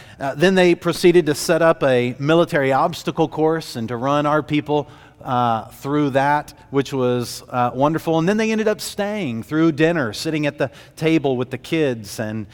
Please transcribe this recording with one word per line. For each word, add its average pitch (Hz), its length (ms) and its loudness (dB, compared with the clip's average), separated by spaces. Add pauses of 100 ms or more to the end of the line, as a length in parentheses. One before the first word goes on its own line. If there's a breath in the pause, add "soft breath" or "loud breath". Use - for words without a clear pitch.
(180 loud breath)
Uh, 139 160 -6
then 180 220 2
they 180 180 4
proceeded 175 520 4
to 147 100 0
set 165 260 0
up 165 220 4
a 123 340 2
military 151 540 2
obstacle 160 560 0
course 156 480 -2
and 113 120 -6
to 123 80 -6
run 143 300 0
our 147 160 2
people, 147 460 -2 (340 loud breath)
uh, 120 440 -2
through 147 440 -4
that, 143 420 0 (180 loud breath)
which 135 220 0
was, 123 560 -2
uh, 123 260 0
wonderful. 156 440 0
And 160 100 0
then 214 100 0
they 220 120 0
ended 220 160 -2
up 214 140 0
staying 196 640 -6
through 160 280 2
dinner, 151 400 0
sitting 156 340 -4
at 143 120 -4
the 139 140 -2 (240 loud breath)
table 156 400 2
with 123 140 -4
the 123 80 -6
kids, 127 600 -4
and, 110 360 -6